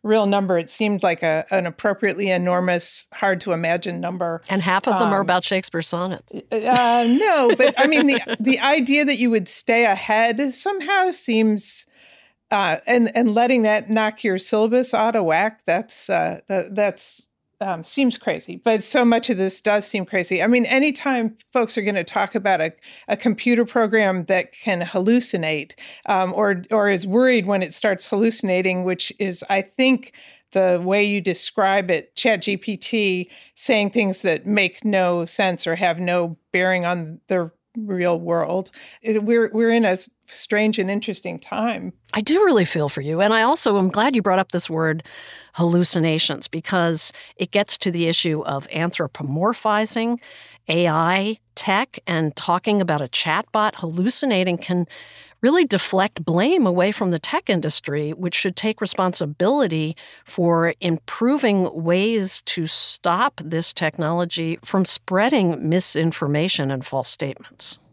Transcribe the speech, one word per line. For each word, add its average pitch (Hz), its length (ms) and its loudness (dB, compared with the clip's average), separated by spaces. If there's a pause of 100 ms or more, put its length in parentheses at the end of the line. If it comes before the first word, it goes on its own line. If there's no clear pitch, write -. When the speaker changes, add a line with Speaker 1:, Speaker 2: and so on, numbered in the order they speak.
Speaker 1:
real 214 220 4
number. 196 320 2
It 170 140 -2
seemed 208 320 -2
like 170 200 0
a, 160 280 0
an 185 160 0
appropriately 196 640 -2
enormous, 180 800 0
hard 190 300 -2
to 185 100 -4
imagine 170 480 -4
number. 175 480 -6
Speaker 2:
And 190 140 -2
half - 240 0
of 208 120 2
them 180 100 2
are 160 80 2
Speaker 1:
Um, 196 100 0
Speaker 2:
about 180 180 2
Shakespeare's 170 440 -4
sonnets. 180 440 -6
Speaker 1:
Uh, 240 760 2
no, 285 480 4
but 277 220 4
I 269 100 4
mean, 302 200 4
the, 240 300 0
Speaker 2:
<laughs> - 40 -16
Speaker 1:
the 262 200 2
idea 285 440 2
that 269 140 0
you 240 100 2
would 214 200 0
stay 240 360 0
ahead 226 680 0
somehow 370 560 0
seems, 220 760 0 (680)
uh, 185 240 0 (100)
and, 233 300 4
and 226 180 2
letting 240 280 4
that 214 280 0
knock 214 320 0
your 190 160 0
syllabus 226 560 2
out 220 220 2
of 202 80 2
whack, 185 420 0
that's, - 420 -2
uh, 170 380 0
that, 190 300 -4
that's, - 480 -4 (360)
um, 180 220 -6
seems 254 360 0
crazy. 180 360 -6
But 220 300 0
so - 200 2
much 233 260 2
of 196 60 0
this 190 240 -2
does 208 240 0
seem 190 220 -4
crazy. 180 340 -2
I 190 60 0
mean, 240 180 4
anytime 262 720 0 (160)
folks 233 240 0
are 214 60 -2
gonna 196 220 -2
talk 196 320 -2
about 190 240 0
a, 160 120 -2 (360)
a 202 80 0
computer 240 480 0
program 208 640 0
that 185 260 0
can 180 280 -4
hallucinate, 175 960 0 (320)
um, 185 300 0
or, 196 340 0
or 208 180 2
is 190 160 0
worried 233 420 2
when 196 180 0
it 156 100 -8
starts 202 340 -2
hallucinating, 185 760 0
which 180 340 -4
is, 190 320 -4
I 196 120 2
think, 262 520 0 (380)
the 180 300 2
way 196 200 2
you 202 180 0
describe 190 680 0
it, - 240 -2
Chat 214 280 0
G 202 140 -2
P 196 200 -8
T 190 540 -2 (260)
saying 208 340 0
things 196 320 -2
that 175 240 -2
make 196 380 0
no 180 400 0
sense 180 420 -2
or 165 80 -2
have 170 240 -2
no 175 400 -2 (140)
bearing 185 340 0
on 170 400 -6
the 175 240 -2 (260)
real 180 420 -2
world. 170 520 -2 (320)
It, 220 200 0
we're, 226 300 2
we're 226 180 2
in 233 140 4
a 190 60 4
s-, 185 180 -2 (180)
strange 214 520 0
and 190 120 -2
interesting 190 480 -6
time. 202 540 -6 (220)
Speaker 2:
I 214 80 0
do 330 220 4
really 240 200 6
feel 151 240 -2
for 139 140 -6
you. 160 180 -2
And 214 140 4
I 220 80 4
also 233 360 2
am 190 100 2
glad 226 280 2
you 208 60 2
brought 190 160 2
up 190 140 -2
this 175 180 -4
word 160 340 0 (500)
hallucinations, 165 920 2
because 165 640 -2 (240)
it 180 140 -4
gets 202 280 0
to 190 120 -2
the 170 180 0
issue 160 360 0
of 139 240 -4
anthropomorphizing 208 1500 -2 (500)
A 170 200 2
I 185 500 0 (160)
tech, 208 520 -2
and 160 300 -2
talking 196 440 0
about 156 220 0
a 123 60 -6
chatbot 202 680 -2
hallucinating 185 840 0
can 180 280 -2 (540)
really 311 240 4
deflect 190 600 0
blame 233 420 2
away 180 240 2
from 190 220 -2
the 160 60 -2
tech - 300 -4
industry, 156 600 -2
which 175 240 -6
should 185 220 -2
take 220 240 -4
responsibility 180 1160 0 (280)
for 170 560 0
improving 202 920 0
ways 185 680 0
to 165 240 -4
stop - 800 -2
this 165 280 -4
technology 170 920 -4
from 190 200 0
spreading 185 840 0
misinformation 160 1040 0
and 131 120 -6
false 135 240 -4
statements. - 720 -8 (140)